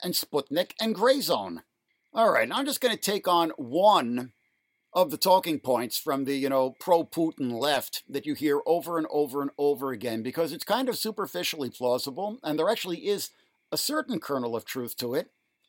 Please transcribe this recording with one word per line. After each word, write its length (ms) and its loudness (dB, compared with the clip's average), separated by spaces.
and 120 -4
Sputnik 560 -2
and 140 0
Gray 260 4
Zone. 420 -2
All 180 6
right, 180 4
I'm 140 -2
just 160 -4
gonna 160 2
take 320 -2
on 300 4
one 760 2
of 160 4
the 80 -6
talking 400 4
points 400 0
from 260 -2
the, 120 -2
you 120 0
know, 320 2
pro-Putin 720 0
left 560 -2
that 160 -6
you 100 -2
hear 300 0
over 320 0
and 140 -2
over 320 0
and 160 -4
over 320 0
again, 320 -4
because 300 -2
it's 120 -10
kind 240 0
of 80 0
superficially 720 -4
plausible, 760 -2
and 160 -2
there 120 4
actually 380 -4
is 220 -2
a 40 -2
certain 440 -2
kernel 340 -4
of 100 -4
truth 320 -8
to 180 -4
it, 160 -2